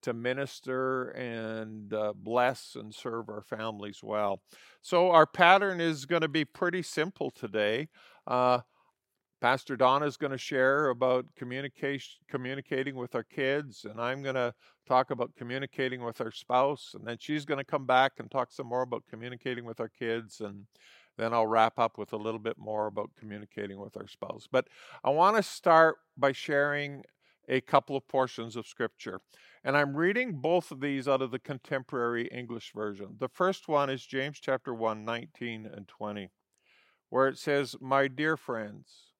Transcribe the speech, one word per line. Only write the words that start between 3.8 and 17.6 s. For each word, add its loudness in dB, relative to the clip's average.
well. -2
So 4
our 10
pattern 6
is 0
gonna 0
be 0
pretty -2
simple -4
today. -2
Uh, 4
Pastor 2
Don 4
is -2
gonna -4
share 2
about 2
communication, -8
communicating -6
with -8
our -4
kids, -4
and -12
I'm -4
gonna -2
talk 4
about -4
communicating -6
with -8
our -6
spouse, 0
and -16
then -8
she's -6
gonna -4